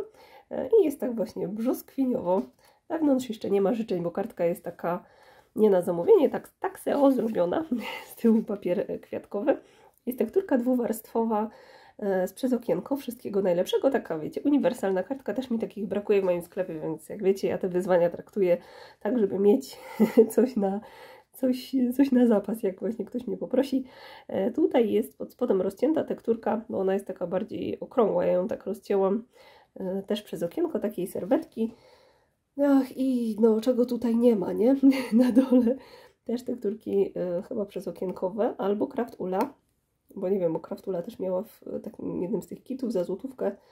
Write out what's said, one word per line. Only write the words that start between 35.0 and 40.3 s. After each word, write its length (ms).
Na 180
dole 440
też 180
tekturki, 720
e, 260
chyba 240
przez 220
okienkowe, 680
albo 300
Craft 320
Ula, 340
bo 140
nie 100